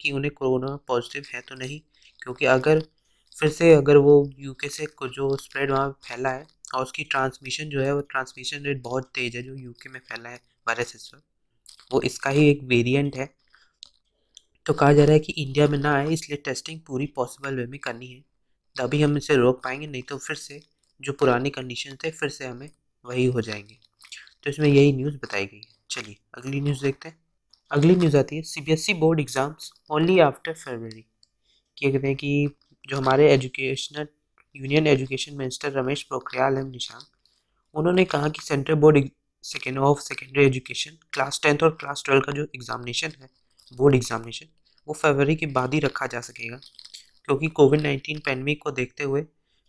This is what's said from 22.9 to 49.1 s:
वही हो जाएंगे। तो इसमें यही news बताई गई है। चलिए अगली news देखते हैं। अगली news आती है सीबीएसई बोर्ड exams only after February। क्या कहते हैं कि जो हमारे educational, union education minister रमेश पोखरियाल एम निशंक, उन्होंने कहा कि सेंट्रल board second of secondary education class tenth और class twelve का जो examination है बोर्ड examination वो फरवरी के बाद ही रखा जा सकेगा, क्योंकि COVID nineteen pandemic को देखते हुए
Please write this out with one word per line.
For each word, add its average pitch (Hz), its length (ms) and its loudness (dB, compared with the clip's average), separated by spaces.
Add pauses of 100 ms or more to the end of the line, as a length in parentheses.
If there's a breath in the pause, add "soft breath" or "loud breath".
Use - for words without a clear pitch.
वही 123 220 -2
हो 123 140 0
जाएंगे। 107 360 -10 (680 loud breath)
तो 143 60 -6
इसमें 151 180 2
यही 143 240 8
news 135 240 -4
बताई 98 300 -6
गई 104 100 -16
है। - 200 -20 (140)
चलिए 107 260 -12 (180)
अगली 135 260 -8
news 139 220 -4
देखते 139 260 -4
हैं। 160 100 -20 (520)
अगली 147 260 6
news 160 200 4
आती 139 200 0
है 160 60 -8
सीबीएसई 160 520 -2
बोर्ड 160 260 2
exams 139 500 -4 (220)
only 165 300 4
after 151 340 0
February। 113 460 -14 (720)
क्या 139 140 -2
कहते 135 160 -2
हैं 135 100 -2
कि 143 320 0 (380)
जो 135 100 -8
हमारे 135 360 4
educational, 135 760 -4 (460)
union 143 320 0
education 135 500 0
minister 135 360 -8
रमेश 135 300 -4
पोखरियाल 135 560 -4
एम 135 80 -6
निशंक, 123 400 -14 (680)
उन्होंने 175 300 2
कहा 151 240 -2
कि 156 140 -8
सेंट्रल 139 340 -2
board 147 320 6 (360)
second 135 340 -10
of 139 240 2
secondary 135 480 2
education 127 500 -6 (160)
class 139 280 -4
tenth 147 180 2
और 160 180 4
class 143 260 -10
twelve 135 160 4
का 143 100 -6
जो 147 220 -6
examination 120 640 -10
है 131 100 -20 (420)
बोर्ड 135 220 4
examination 117 520 -4 (420)
वो 151 60 -8
फरवरी 143 420 2
के 156 120 -6
बाद 131 260 -2
ही 156 60 0
रखा 139 260 -4
जा 120 160 -10
सकेगा, 117 340 -14 (680 loud breath)
क्योंकि 147 240 -2
COVID 151 320 4
nineteen 147 380 -6
pandemic 143 440 -6
को 151 100 -6
देखते 127 320 -8
हुए 139 180 -2 (460)